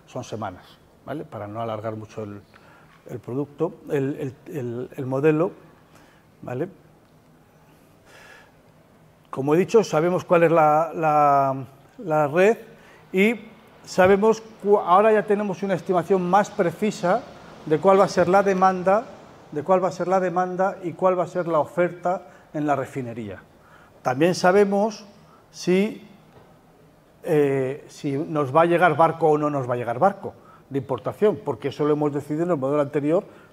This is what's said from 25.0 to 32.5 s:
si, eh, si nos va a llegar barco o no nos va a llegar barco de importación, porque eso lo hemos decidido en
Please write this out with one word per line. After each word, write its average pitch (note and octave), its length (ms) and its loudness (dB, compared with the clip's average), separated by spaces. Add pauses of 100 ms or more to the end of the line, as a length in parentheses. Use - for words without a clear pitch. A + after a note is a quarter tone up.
si, F#3+ 580 -2 (1160)
eh, C#3 640 0
si C#3 280 -6
nos D3+ 380 -4
va E3 80 6
a F3 40 4
llegar E3+ 300 4
barco D#3+ 320 2
o D3+ 80 4
no D3+ 140 -2
nos C3+ 180 -4
va B2+ 60 -2
a - 20 -4
llegar A#2 220 -4
barco F#3 340 -2 (380)
de C3+ 80 -4
importación, C3+ 680 -2
porque C#3 240 -6
eso D3+ 160 -4
lo D3+ 80 2
hemos D3 200 0
decidido D3+ 320 -6
en F3 80 -2